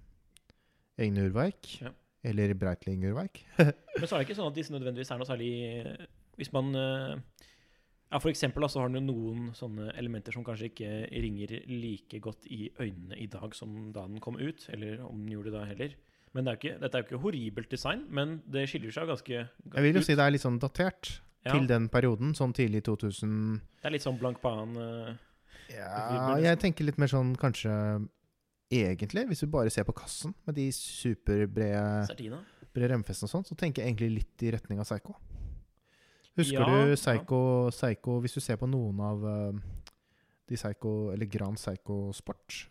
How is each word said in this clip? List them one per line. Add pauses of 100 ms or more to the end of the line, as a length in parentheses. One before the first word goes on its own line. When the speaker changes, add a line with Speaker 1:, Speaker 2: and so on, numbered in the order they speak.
(960)
Speaker 1:
egne
urverk.
Speaker 2:
Ja. (340)
Speaker 1:
Eller
Breitling-urverk.
<laughs>
Speaker 2:
Men
så
er
det
ikke
sånn
at
disse
nødvendigvis
er
noe
særlig, (300)
hvis
man,
eh, (1000)
ja,
for
eksempel
da,
så
har
den
jo
noen (100)
sånne
elementer
som
kanskje
ikke (200)
ringer
like
godt
i (120)
øynene
i
dag
som
da
den
kom
ut,
eller
om
den
gjorde
det
da
heller. (380)
Men
det
er
jo
ikke,
dette
er
jo
ikke
horribelt
design,
men
det
skiller
seg
ganske
Speaker 1:
Jeg
vil
jo
Speaker 2:
ut.
Speaker 1:
si
det
er
litt
sånn
datert (260)
Speaker 2:
Ja.
Speaker 1:
til
den
perioden,
sånn
tidlig
to
tusen. (200)
Speaker 2:
Det
er
litt
sånn
blank
faen,
eh, (600)
Speaker 1:
Ja, (200)
Speaker 2:
vibber,
liksom.
Speaker 1:
jeg
tenker
litt
mer
sånn
kanskje (1000)
egentlig,
hvis
du
bare
ser
på
kassen (120)
med
de
superbrede
Speaker 2:
Satina. (340)
Speaker 1:
brede
remfestene
og
sånn,
så
tenker
jeg
egentlig
litt
i
retning
av
Psycho. (1200)
Husker
Speaker 2:
Ja,
Speaker 1:
du
Speaker 2:
ja.
Speaker 1:
Psycho,
Psycho,
hvis
du
ser
på
noen
av,
eh, (880)
de
Psycho,
eller
Grand
Psycho
Sport,